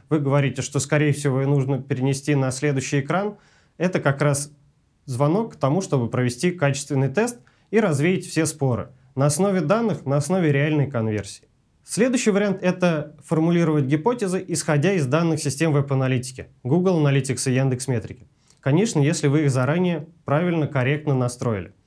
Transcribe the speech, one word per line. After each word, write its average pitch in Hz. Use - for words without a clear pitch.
вы 160
говорите, 135
что, -
скорее 151
всего, 139
и 139
нужно 139
перенести 139
на 135
следующий 139
экран, 185
это 180
как 139
раз 147
звонок 147
к -
тому, 143
чтобы 131
провести 123
качественный 139
тест 240
и 208
развеять 170
все 160
споры 131
на 131
основе 185
данных, 202
на 139
основе 165
реальной 143
конверсии. 110
Следующий 240
вариант — 196
это 175
формулировать 160
гипотезы, 185
исходя 160
из 151
данных 156
систем 156
веб-аналитики, 131
Google 170
Analytics 135
и 123
Яндекс 131
Метрики. -
Конечно, 165
если 151
вы 147
их 139
заранее 156
правильно, 160
корректно 143
настроили. 117